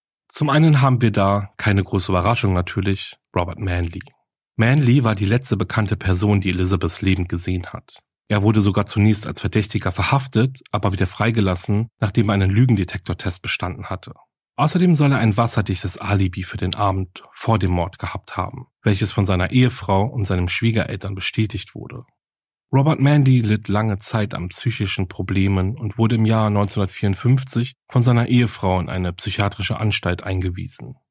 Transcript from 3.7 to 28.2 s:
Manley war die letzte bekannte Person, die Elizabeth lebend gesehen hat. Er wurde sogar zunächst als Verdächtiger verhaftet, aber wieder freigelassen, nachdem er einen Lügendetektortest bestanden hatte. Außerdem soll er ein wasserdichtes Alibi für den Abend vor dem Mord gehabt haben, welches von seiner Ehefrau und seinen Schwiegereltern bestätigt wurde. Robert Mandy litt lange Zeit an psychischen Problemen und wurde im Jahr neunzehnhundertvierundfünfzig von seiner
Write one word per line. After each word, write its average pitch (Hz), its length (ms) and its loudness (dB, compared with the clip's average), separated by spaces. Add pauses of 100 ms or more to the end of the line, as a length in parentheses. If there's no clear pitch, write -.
Manley 127 500 4
war 110 100 2
die 98 120 -2
letzte 107 300 0
bekannte 98 400 -2
Person, 95 440 2
die 95 100 -2
Elizabeth 90 520 -2
lebend 92 260 0
gesehen 87 380 -6
hat. - 340 -18 (280)
Er 104 140 0
wurde 107 200 4
sogar 98 240 2
zunächst 104 400 2
als - 140 -10
Verdächtiger 98 520 -2
verhaftet, 131 680 0 (120)
aber 101 200 0
wieder 95 140 0
freigelassen, 104 840 -2 (100)
nachdem 107 300 0
er 104 40 2
einen 98 160 2
Lügendetektortest 98 920 0
bestanden 92 420 -6
hatte. - 300 -12 (420)
Außerdem 170 400 2
soll 143 160 4
er 135 60 2
ein 110 180 2
wasserdichtes 101 640 -2
Alibi 95 440 -2
für - 140 -10
den 92 180 -4
Abend 95 560 -4
vor - 280 0
dem 92 140 0
Mord 85 260 -2
gehabt - 400 -10
haben, 92 300 -8 (140)
welches 101 300 0
von 101 140 0
seiner 92 240 0
Ehefrau 117 560 2
und 117 180 -4
seinen 90 240 0
Schwiegereltern 101 640 -2
bestätigt 98 600 -6
wurde. - 320 -16 (640)
Robert 139 260 4
Mandy 135 440 6
litt 107 260 0
lange 104 300 0
Zeit 107 360 -4
an 87 140 -8
psychischen 98 600 -4
Problemen 98 680 -2
und 107 220 -8
wurde 113 180 2
im 113 80 2
Jahr 110 260 2
neunzehnhundertvierundfünfzig 107 1200 0 (140)
von 127 140 2
seiner 117 260 2